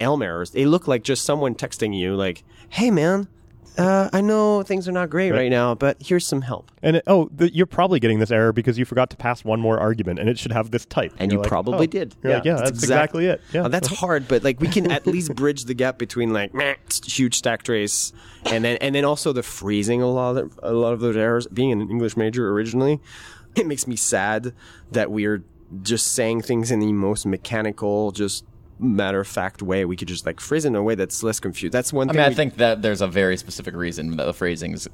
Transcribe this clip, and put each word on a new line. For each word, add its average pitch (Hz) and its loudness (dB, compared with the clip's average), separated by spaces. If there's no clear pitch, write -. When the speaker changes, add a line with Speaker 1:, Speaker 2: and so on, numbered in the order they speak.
Speaker 1:
Elm 139 0
errors, 87 -4
they 135 2
look 165 2
like 123 0
just 127 -2
someone 143 0
texting 107 -4
you, 92 0
like, 95 -4
"Hey, 233 0
man, 185 2
uh, 190 4
I 185 2
know 208 2
things 190 -2
are - -2
not 180 -2
great 180 0
Speaker 2:
Right. - 2
Speaker 1:
right 123 2
now, 120 2
but 139 0
here's 175 0
some 139 -2
help." 123 -10
Speaker 2:
And 160 6
it, - 0
oh, 185 6
the, 170 2
you're 170 4
probably 180 2
getting 113 4
this 110 2
error 113 4
because 117 0
you 127 2
forgot 127 2
to - -18
pass 120 -4
one 110 0
more 113 2
argument, 110 0
and 107 0
it 120 2
should 120 -6
have 113 -2
this 117 -2
type. - -4
Speaker 1:
And 98 0
Speaker 2:
You're 101 2
Speaker 1:
you 101 0
Speaker 2:
like, - 0
Speaker 1:
probably 117 0
Speaker 2:
"Oh." - -2
Speaker 1:
did. 170 -6
Speaker 2:
You're 135 2
Speaker 1:
Yeah, 156 2
Speaker 2:
like, 147 -2
"Yeah, 165 2
Speaker 1:
that's 131 0
Speaker 2:
that's 117 -4
Speaker 1:
exact-, 143 2
Speaker 2:
exactly 165 0
it." - 0
Yeah. 170 0
Speaker 1:
oh, - 0
that's 156 0
hard, 160 -2
but, 120 2
like, 131 0
we 160 0
can 175 2
at 139 -2
least 160 -2
bridge 135 0
the 123 -4
gap 127 0
between, 117 -2
like, 101 -2
meh, 139 0
huge 123 0
stack 117 -2
trace, 104 -2
and 113 0
then, 120 2
and 139 0
then 143 2
also 147 0
the 123 -2
phrasing 104 -2
a 123 2
lot 127 0
of, - -6
a 117 -2
lot 117 2
of 113 -4
those 113 0
errors. 117 0
Being 123 0
an 107 0
English 117 -2
major 110 0
originally, 123 0
it 208 2
makes 139 -6
me 120 -4
sad 110 -2
that 107 0
we're 104 -2
just 107 -2
saying 113 0
things 117 0
in 110 2
the 107 2
most 101 0
mechanical, 104 -2
just 101 -4
matter-of-fact 98 0
way. 95 0
We 90 -2
could 90 -8
just, 87 -6
like, 82 -6
phrase 151 -2
it 143 2
in 113 2
a 101 2
way 113 2
that's 92 -4
less 110 -2
confused. 90 -6
That's 123 -2
one 135 0
Speaker 3:
I 156 0
Speaker 1:
thing 156 2
Speaker 3:
mean, 147 6
I 139 6
Speaker 1:
we 120 0
Speaker 3:
think - 0
that 113 2
there's 104 0
a 98 2
very 92 2
specific - -10
reason 82 -4
that 67 -2
the 87 -2
phrasing 85 -4
is, 85 -12